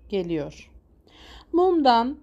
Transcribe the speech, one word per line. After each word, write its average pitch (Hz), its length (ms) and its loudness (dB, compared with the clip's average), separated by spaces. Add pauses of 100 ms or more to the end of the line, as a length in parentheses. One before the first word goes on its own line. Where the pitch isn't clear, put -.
geliyor. 170 600 -8 (840)
Mumdan 294 720 2